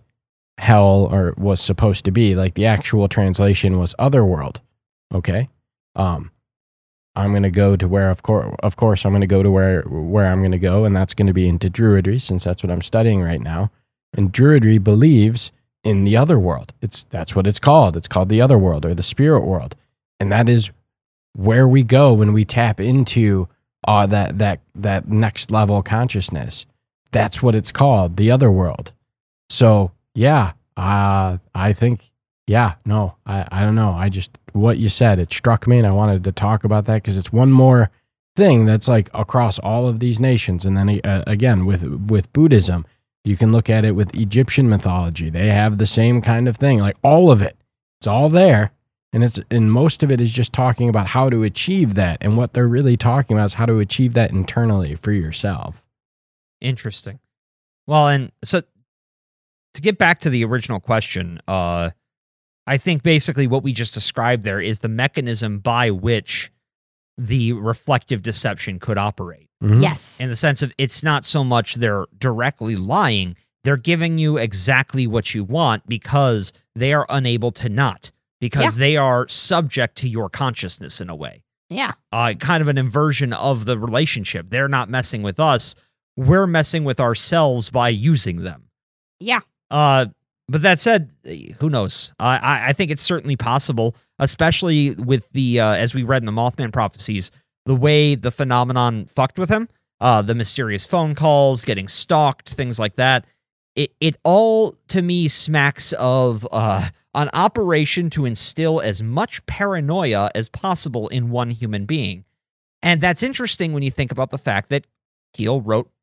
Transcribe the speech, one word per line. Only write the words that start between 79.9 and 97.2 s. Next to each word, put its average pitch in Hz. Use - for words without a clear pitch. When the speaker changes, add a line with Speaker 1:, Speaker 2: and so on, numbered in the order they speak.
Speaker 2:
to 131
your 110
consciousness 110
in 90
a 82
way. 73
Speaker 3:
Yeah. 247
Speaker 2:
Uh, 117
kind 160
of 151
an 143
inversion 131
of 123
the 120
relationship. 110
They're 127
not 127
messing 120
with 101
us. 147
We're 170
messing 160
with 135
ourselves 123
by 120
using 107
them. 85
Speaker 3:
Yeah. 233
Speaker 2:
Uh, 139
but 147
that 180
said, 202
who 147
knows? 117
I, 127
I, 127
I 143
think 156
it's 147
certainly 143
possible, 117
especially 151
with 123
the, 123
uh, 107
as 117
we 131
read 127
in 113
the 104
Mothman 117
prophecies, 104